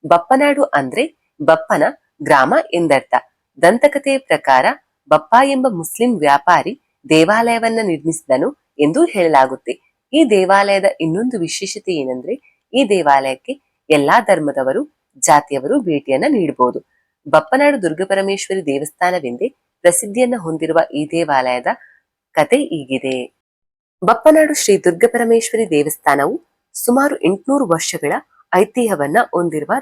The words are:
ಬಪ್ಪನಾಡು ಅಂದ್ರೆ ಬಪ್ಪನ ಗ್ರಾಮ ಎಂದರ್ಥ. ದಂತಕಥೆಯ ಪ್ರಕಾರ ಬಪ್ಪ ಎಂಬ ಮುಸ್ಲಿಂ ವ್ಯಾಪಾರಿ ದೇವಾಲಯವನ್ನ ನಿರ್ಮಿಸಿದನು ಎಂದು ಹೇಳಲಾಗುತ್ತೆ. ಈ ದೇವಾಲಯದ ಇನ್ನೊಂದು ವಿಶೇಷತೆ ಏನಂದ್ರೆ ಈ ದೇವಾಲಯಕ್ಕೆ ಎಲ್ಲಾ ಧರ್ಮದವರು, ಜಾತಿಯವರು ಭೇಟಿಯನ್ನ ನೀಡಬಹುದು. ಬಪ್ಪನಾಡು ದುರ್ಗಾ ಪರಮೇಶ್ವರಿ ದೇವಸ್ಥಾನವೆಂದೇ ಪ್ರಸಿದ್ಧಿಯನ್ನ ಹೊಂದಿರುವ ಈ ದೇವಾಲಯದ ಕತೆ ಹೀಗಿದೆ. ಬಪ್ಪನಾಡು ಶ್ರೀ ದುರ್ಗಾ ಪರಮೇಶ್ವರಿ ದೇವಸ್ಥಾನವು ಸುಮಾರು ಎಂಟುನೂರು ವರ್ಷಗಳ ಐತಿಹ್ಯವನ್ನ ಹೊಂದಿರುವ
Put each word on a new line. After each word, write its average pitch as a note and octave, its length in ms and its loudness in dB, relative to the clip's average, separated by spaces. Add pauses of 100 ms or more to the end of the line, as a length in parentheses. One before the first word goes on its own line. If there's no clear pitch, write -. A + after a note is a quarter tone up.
ಬಪ್ಪನಾಡು C4+ 560 0
ಅಂದ್ರೆ C#3+ 580 -4 (220)
ಬಪ್ಪನ D#3+ 400 2 (400)
ಗ್ರಾಮ C#3 320 2 (180)
ಎಂದರ್ಥ. D3+ 420 0 (480)
ದಂತಕಥೆಯ C4+ 560 2
ಪ್ರಕಾರ C#3 460 0 (440)
ಬಪ್ಪ D3+ 260 0 (100)
ಎಂಬ C4+ 260 0
ಮುಸ್ಲಿಂ G#3+ 480 -4
ವ್ಯಾಪಾರಿ D3+ 800 0 (100)
ದೇವಾಲಯವನ್ನ A3+ 760 2
ನಿರ್ಮಿಸಿದನು D#3+ 960 -4
ಎಂದು D#3 260 2
ಹೇಳಲಾಗುತ್ತೆ. D3+ 960 -2 (100)
ಈ D#4 180 4
ದೇವಾಲಯದ G3 540 2 (160)
ಇನ್ನೊಂದು G3+ 380 -4
ವಿಶೇಷತೆ F#3 540 -8
ಏನಂದ್ರೆ C3+ 420 -6 (380)
ಈ C4 160 2
ದೇವಾಲಯಕ್ಕೆ C#3+ 1040 -2
ಎಲ್ಲಾ D3+ 300 4
ಧರ್ಮದವರು, D#3+ 840 -2 (160)
ಜಾತಿಯವರು D3 600 0
ಭೇಟಿಯನ್ನ D3+ 480 -2
ನೀಡಬಹುದು. D3+ 560 -2 (440)
ಬಪ್ಪನಾಡು C4 540 0
ದುರ್ಗಾ E3 220 -4
ಪರಮೇಶ್ವರಿ G3 580 -4
ದೇವಸ್ಥಾನವೆಂದೇ D3 840 -4 (320)
ಪ್ರಸಿದ್ಧಿಯನ್ನ G#3 580 0
ಹೊಂದಿರುವ D#3+ 400 -4 (160)
ಈ D3+ 120 -4
ದೇವಾಲಯದ C3+ 600 -2 (680)
ಕತೆ D#3 240 2
ಹೀಗಿದೆ. C3 800 -6 (680)
ಬಪ್ಪನಾಡು D4+ 500 4
ಶ್ರೀ G3+ 240 2
ದುರ್ಗಾ F3 340 2
ಪರಮೇಶ್ವರಿ A3+ 580 0
ದೇವಸ್ಥಾನವು D3 720 -2 (300)
ಸುಮಾರು C4+ 520 -2
ಎಂಟುನೂರು A#3 420 -2
ವರ್ಷಗಳ D#3+ 460 -2 (420)
ಐತಿಹ್ಯವನ್ನ F#3 600 0 (160)
ಹೊಂದಿರುವ D#3 380 -4 (120)